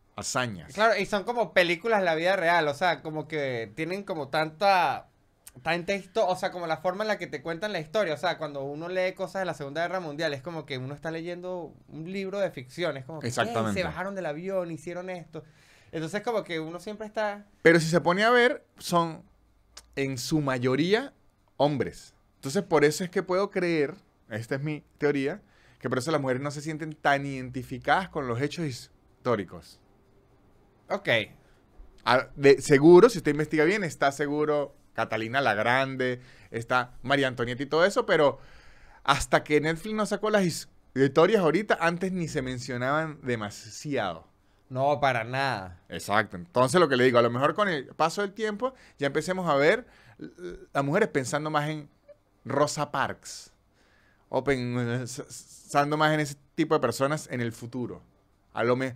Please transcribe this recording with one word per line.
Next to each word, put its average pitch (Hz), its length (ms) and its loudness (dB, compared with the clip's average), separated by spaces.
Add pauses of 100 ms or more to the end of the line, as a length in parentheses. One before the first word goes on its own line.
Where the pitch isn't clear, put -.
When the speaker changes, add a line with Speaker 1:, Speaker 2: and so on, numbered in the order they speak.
(160)
Speaker 1:
hazañas. 104 580 -6
Speaker 2:
Claro, 311 260 2
y - 60 0
son 202 180 -2
como 233 300 -2
películas 185 460 2
de 190 60 0
la 160 100 2
vida 175 220 2
real, 170 300 2
o 143 60 0
sea, 165 280 0
como 156 260 -8
que 131 480 -6
tienen 175 280 -6
como 160 240 -6
tanta... 156 800 2 (560)
Tanta 170 320 -2
histo-, 196 320 -2
o 180 80 2
sea, 180 160 -4
como 175 160 -8
la 160 100 -2
forma 185 280 -2
en - 20 -6
la 208 100 0
que 170 100 -8
te 135 140 -10
cuentan 165 300 -6
la 180 80 -4
historia, 156 360 -2
o - 20 -8
sea, 170 200 -2
cuando 147 260 -8
uno 151 260 -8
lee 185 240 -2
cosas 190 280 -6
de 185 40 -2
la 165 80 -4
Segunda 143 300 -6
Guerra 180 180 -4
Mundial, 151 320 -4
es 131 80 -10
como 165 240 -10
que 135 120 -8
uno 131 160 -8
está 151 160 -10
leyendo 175 640 -8 (140)
un 160 240 -12
libro 196 280 -6
de 180 120 -2
ficción, 147 460 -6
es 127 80 -14
como 156 160 -14
que, 123 60 -6
"Eh, - 20 -4
Speaker 1:
Exactamente. 196 500 0
Speaker 2:
se 175 60 0
bajaron 185 280 -6
del 185 120 -8
avión, 175 460 -4
hicieron 175 380 -10
esto". 170 340 -12 (480)
Entonces, 160 300 -6
como 214 220 -2
que 165 160 -6
uno 165 200 -8
siempre 214 280 -12
está 208 400 -6 (160)
Speaker 1:
Pero 165 160 8
si 160 80 -2
se 165 120 2
pone 175 240 2
a 226 60 6
ver, 247 340 4 (140)
son 170 460 -2 (720)
en 135 240 -4
su 156 200 -2
mayoría 143 760 0 (440)
hombres. 135 560 0 (220)
Entonces, 139 260 -4
por 156 240 4
eso 151 180 2
es 170 60 -6
que 190 140 -2
puedo 185 260 0
creer, 170 460 0 (340)
esta 113 240 -6
es 135 80 -4
mi 151 220 -6 (160)
teoría, 147 420 0 (380)
que 127 100 -6
por 127 80 0
eso 131 140 -2
las 156 100 2
mujeres 131 220 -2
no 147 80 -4
se 143 100 -10
sienten 156 320 -8
tan 143 320 2
identificadas 131 840 -2
con 143 180 -6
los 117 120 -2
hechos 147 280 -4
históricos. - 1120 -8 (1120)
Speaker 2:
Ok. - 180 -6 (960)
Speaker 1:
Ah, 120 300 4
de 139 260 8
seguro, 170 480 10
si 220 80 -6
usted 147 140 -2
investiga 151 340 0
bien, 202 180 0
está 139 280 0
seguro 147 640 -2 (180)
Catalina 113 480 -2
la 117 140 4
Grande, 127 680 0 (300)
está 120 500 -2
María 135 260 2
Antonieta 123 360 -4
y 135 40 -10
todo 156 180 2
eso, 214 200 0
pero 156 340 4 (640)
hasta 143 400 2
que 151 160 4
Netflix 165 360 -4
no 214 100 0
sacó 214 240 -2
las 208 140 4
his-, - 260 -4 (260)
historias 165 460 6
ahorita, 180 400 2
antes 175 300 0
ni 175 160 -4
se 131 160 -4
mencionaban 131 800 -4
demasiado. 110 1040 -6 (420)
Speaker 2:
No, 135 300 0
para 127 240 2
nada. 117 560 -4 (100)
Speaker 1:
Exacto. 101 480 -2
Entonces, 123 420 2
lo 165 80 6
que 135 80 2
le 123 80 6
digo, 123 140 6
a 120 60 8
lo 117 80 4
mejor 143 240 2
con 208 140 0
el 147 180 -4
paso 165 340 0
del 202 120 -4
tiempo, 220 400 -4 (260)
ya 139 80 0
empecemos 170 420 -2
a 143 60 4
ver, 180 320 4 (320)
l-, - 380 -14 (160)
las 143 100 0
mujeres 180 260 0
pensando 147 400 -4
más 151 200 -2
en 151 200 -10 (560)
Rosa 143 460 -2
Parks, - 600 -6 (800)
o 127 140 -2
pen-, 123 340 0 (260)
s-, 127 200 -12
s-, - 200 -18 (200)
pensando 147 340 0
más 156 160 4
en 156 60 0
ese 143 160 -4 (200)
tipo 160 200 2
de 147 60 4
personas 135 500 0
en 127 100 -4
el 117 100 -4
futuro. 117 520 -10 (500)
A 110 100 -2
lo 123 120 4
me-, 131 200 -4